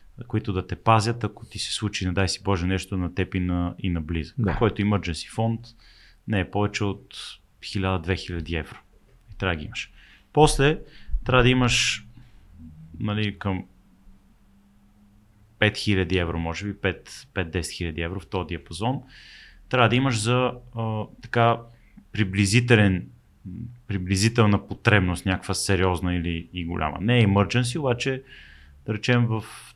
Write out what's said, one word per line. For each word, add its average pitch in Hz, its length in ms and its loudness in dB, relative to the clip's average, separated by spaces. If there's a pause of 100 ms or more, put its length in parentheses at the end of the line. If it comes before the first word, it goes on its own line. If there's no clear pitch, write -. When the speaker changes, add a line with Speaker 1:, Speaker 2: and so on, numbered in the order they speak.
(280)
Speaker 1:
които 107 240 -2
да 90 140 -4
те - 100 -8
пазят, 113 480 2
ако - 220 -8
ти - 120 -14
се - 160 -8
случи, 98 320 -4
не 90 60 -2
дай 92 160 2
си - 160 -6
Боже, 90 220 0
нещо 95 300 -4
на 87 180 -4
теб 92 200 -4
и 92 60 -2
на, 90 380 -2
и 95 120 -4
на 85 100 -2
близък. 80 380 -6
Speaker 2:
Да. 101 180 0
Speaker 1:
Който 107 260 0
emergency 98 480 -2
фонд 113 300 -2 (680)
не 104 120 0
е 85 100 -4
повече 104 340 -2
от - 320 -6 (480)
хиляда, 95 340 -2
две 85 180 -2
хиляди 82 400 -8
евро. - 200 -8 (560)
И - 60 -18
трябва 92 160 0
да 76 60 -6
ги - 60 -10
имаш. - 240 -12 (420)
После 147 460 4 (460)
трябва 123 180 4
да 120 60 6
имаш, 127 580 2 (920)
нали, 107 380 -4
към 95 260 -4 (1900)
пет 107 180 2
хиляди 92 420 0
евро, 85 200 -2
може 85 280 -6
би, 101 80 -6
пет, - 600 -6
пет-десет 87 380 -4
хиляди 82 280 -6
евро 87 200 -6
в - 60 -16
този 90 200 -6
диапазон. 90 540 -6 (680)
Трябва 123 200 4
да 117 80 2
имаш 127 240 0
за, 123 320 2 (240)
а, 110 260 -4 (200)
така, 117 340 2 (560)
приблизителен, 104 960 4 (840)
приблизителна 101 800 2
потребност, 92 580 2
някаква 92 280 -2
сериозна 90 600 0
или 85 380 -4
и 87 120 -8
голяма. 82 360 -4
Не 120 200 2
е 107 60 6
emergency, 101 520 2
обаче, 131 440 -2 (640)
да 110 80 -2
речем, 120 320 2
в 110 180 -2 (320)